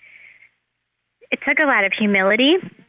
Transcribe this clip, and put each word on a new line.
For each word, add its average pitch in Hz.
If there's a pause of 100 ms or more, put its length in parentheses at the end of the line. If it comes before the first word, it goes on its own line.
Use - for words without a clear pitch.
(1300)
it -
took 277
a 311
lot 240
of 190
humility, 208 (340)